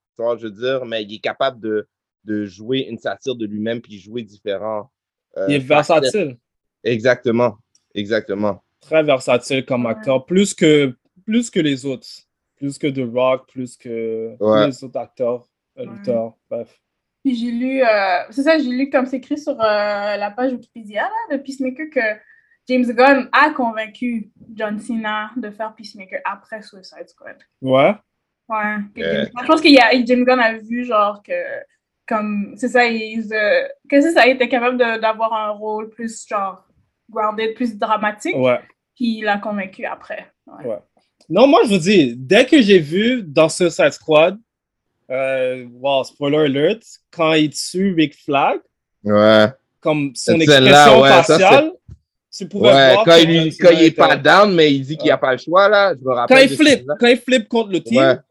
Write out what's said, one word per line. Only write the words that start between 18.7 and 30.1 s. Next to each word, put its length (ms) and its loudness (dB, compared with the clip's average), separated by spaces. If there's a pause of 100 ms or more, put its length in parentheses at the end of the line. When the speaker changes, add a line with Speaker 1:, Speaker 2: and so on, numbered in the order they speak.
Speaker 3:
comme 160 0
c'est 120 -8
écrit 220 -8
sur, 140 -6
euh, 20 -14 (640)
la 180 -6
page 160 -4
Wikipédia, 520 -10
là, 340 -8
de 40 -10
Peacemaker 500 -10
que 280 -4 (480)
James 260 0
Gunn 380 2
a 200 2
convaincu 800 -8 (240)
John 260 -8
Cena 580 -8
de 120 -10
faire 240 -12
Peacemaker 520 -16
après 360 -14
Suicide 460 -20
Squad. 300 -20 (240)
Speaker 2:
Ouais. 320 2 (560)
Speaker 3:
Ouais. 260 -6 (200)
Que 60 -14
Speaker 1:
Euh. 120 -4 (100)
Speaker 3:
James, 60 -8 (120)
je 60 -12
pense 140 2
qu'il 120 4
y 60 8
a, 100 4 (160)
James 200 2